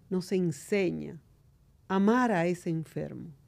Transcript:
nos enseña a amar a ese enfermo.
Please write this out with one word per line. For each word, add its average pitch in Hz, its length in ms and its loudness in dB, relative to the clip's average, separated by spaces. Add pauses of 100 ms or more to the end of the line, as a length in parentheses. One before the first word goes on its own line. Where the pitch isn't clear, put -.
nos 185 240 -2
enseña 170 880 -2 (680)
a 190 80 -2
amar 220 380 4
a 170 120 2
ese 175 240 -2
enfermo. 156 640 -6 (140)